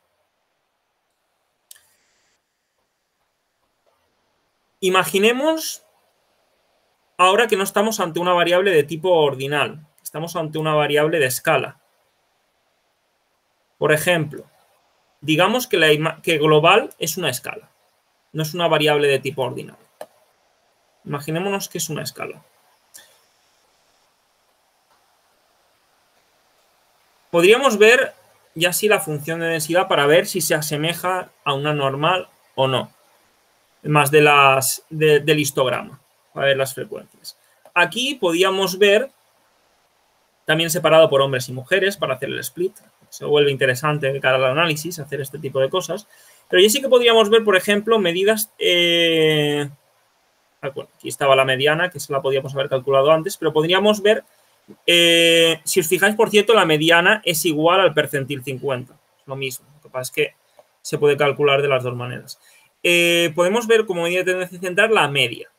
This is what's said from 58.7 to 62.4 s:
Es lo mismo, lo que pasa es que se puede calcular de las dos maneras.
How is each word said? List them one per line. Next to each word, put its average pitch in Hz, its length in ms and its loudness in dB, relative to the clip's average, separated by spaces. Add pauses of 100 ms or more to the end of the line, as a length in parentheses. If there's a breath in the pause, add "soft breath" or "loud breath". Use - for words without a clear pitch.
Es - 80 -20
lo 135 80 -12
mismo, 135 400 -10
lo - 60 -20
que - 80 -20
pasa 131 140 -10
es - 80 -12
que 151 220 -4 (480 soft breath)
se - 160 -8
puede 143 200 2
calcular 143 440 2
de 143 60 -2
las 131 160 0
dos 123 100 -6
maneras. 123 460 -12 (440 soft breath)